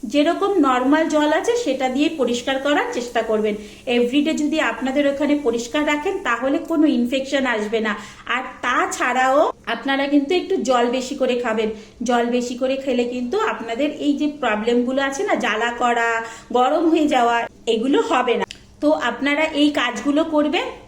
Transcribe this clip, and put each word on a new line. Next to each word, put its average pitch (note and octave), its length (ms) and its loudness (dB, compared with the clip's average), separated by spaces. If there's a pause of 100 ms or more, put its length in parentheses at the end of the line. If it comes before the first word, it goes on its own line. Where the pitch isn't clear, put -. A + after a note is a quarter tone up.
(120)
যেরকম E4+ 400 2 (160)
নর্মাল C4 360 2 (100)
জল D4+ 160 2 (100)
আছে G#4+ 140 0 (100)
সেটা C4 320 0
দিয়ে D4 120 2 (120)
পরিষ্কার B3 460 0
করার D4+ 300 2
চেষ্টা A#3+ 340 -2
করবেন। G#3+ 260 0 (400)
এভরিডে D4 460 2
যদি D4+ 160 0 (140)
আপনাদের C4+ 400 -2
ওখানে C#4+ 220 0 (120)
পরিষ্কার A#3+ 460 -2
রাখেন F#4 240 -2 (120)
তাহলে C4 300 0 (120)
কোনো D#4 160 4 (120)
ইনফেকশন C4 460 0 (120)
আসবে G#3+ 320 -2
না। G#3 60 -2 (420)
আর B3+ 80 -4 (200)
তাছাড়াও C#4+ 760 0 (340)
আপনারা C4+ 300 -2 (100)
কিন্তু C#4+ 260 4
একটু - 160 -2 (140)
জল A#3+ 160 4 (120)
বেশি B3+ 240 -6
করে B3 220 0
খাবেন, A3 260 0 (400)
জল A#3+ 160 4 (100)
বেশি B3 260 -2
করে C4 220 0
খেলে A#3+ 200 0 (100)
কিন্তু B3 240 -4 (140)
আপনাদের A#3 380 -4 (160)
এই C#4+ 140 2
যে D4 80 0 (140)
প্রবলেমগুলো A#3+ 580 0 (100)
আছে C#4 200 -6
না, F#4+ 40 2 (120)
জ্বালা A3+ 260 0 (100)
করা, A#3 280 2 (480)
গরম C#4+ 340 4
হয়ে D#4 220 4
যাওয়া, A#3 240 4 (360)
এগুলো C4+ 260 2 (120)
হবে A#3+ 280 2
না। - 60 -2 (360)
তো D4 80 4 (200)
আপনারা C#4+ 340 0 (180)
এই D4 80 6 (100)
কাজগুলো C4 420 0 (120)
করবেন D4+ 320 0 (220)